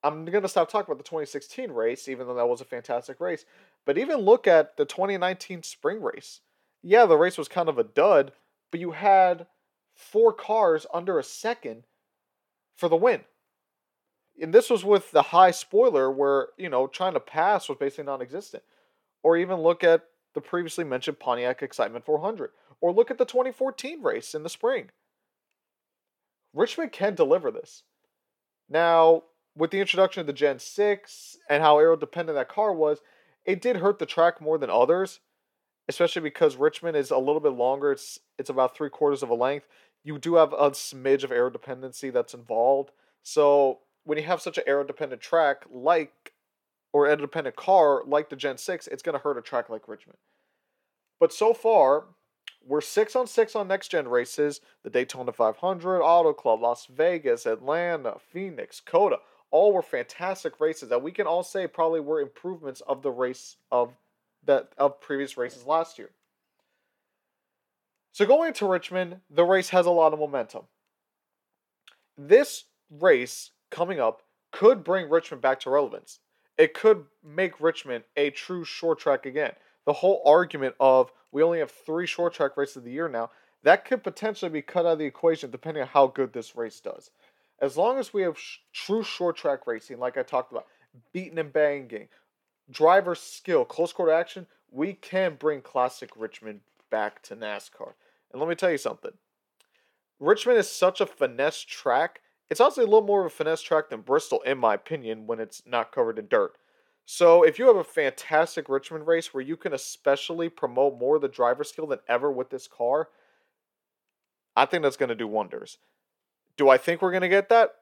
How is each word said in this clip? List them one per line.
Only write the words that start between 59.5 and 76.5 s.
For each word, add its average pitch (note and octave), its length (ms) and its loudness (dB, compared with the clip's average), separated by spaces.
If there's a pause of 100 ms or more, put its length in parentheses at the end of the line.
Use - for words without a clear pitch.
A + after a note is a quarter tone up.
All F#3+ 200 6
were F#3 100 0
fantastic E3 760 -8
races D#3 300 -4
that A#2+ 120 0
we D#3 120 -10
can G3 140 -4
all F3 160 -2
say F#3 240 -6
probably E3 340 -2
were D3+ 180 -4
improvements D3 640 -10
of C3+ 200 -6
the C#3 100 -4
race B2 440 -6 (160)
of B2 220 0 (500)
that, C#3 340 0
of C#3 220 0
previous C#3 380 -8
races B2 280 -10
last D#3+ 320 -2
year. G#2 120 -18 (2000)
So - 140 0
going D#4 280 4
to G#3 140 -4
Richmond, F3+ 640 -4
the D#3+ 160 4
race F3+ 240 2
has F#3 160 2
a F3 60 2
lot D#3+ 200 4
of D3+ 80 -8
momentum. C#3 440 -6 (1500)
This G3+ 480 4 (240)
race D3 640 0 (200)
coming F3 300 -6
up A2 220 -2 (280)
could G#3+ 320 4
bring F3 260 -4
Richmond D#3+ 320 -2
back C3+ 200 0
to - 80 -10
relevance. C3+ 500 -4 (380)